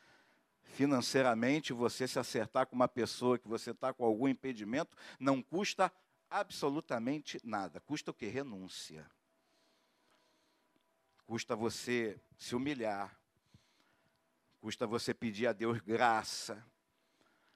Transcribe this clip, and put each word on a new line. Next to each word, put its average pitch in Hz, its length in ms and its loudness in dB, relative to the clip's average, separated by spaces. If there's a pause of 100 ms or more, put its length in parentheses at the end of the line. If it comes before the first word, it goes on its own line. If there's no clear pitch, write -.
(680)
Financeiramente, 131 1040 2
você 120 340 0
se - 120 -2
acertar 127 480 0
com - 80 -14
uma 123 140 6
pessoa 123 500 2
que - 100 -12
você 113 240 -4
tá 131 220 -4
com 123 100 -2
algum 113 240 4
impedimento, 127 640 -2 (240)
não 135 220 4
custa 185 500 0 (380)
absolutamente 147 1120 -2
nada. 98 380 -4
Custa - 300 -6
o 160 40 -12
quê? 120 120 -8
Renúncia. 95 840 -8 (2250)
Custa 113 320 -2
você 113 640 -2 (160)
se - 180 -8
humilhar. 110 640 -4 (1400)
Custa 110 260 -4
você 113 280 -2
pedir 113 320 -2
a 117 60 4
Deus 113 280 0
graça. 110 800 0 (920)